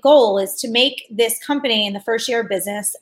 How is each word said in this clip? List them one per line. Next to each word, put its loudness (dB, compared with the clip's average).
goal, 6
is -4
to -6
make 0
this -2
company -2
in -6
the -8
first -4
year 0
of -10
business -4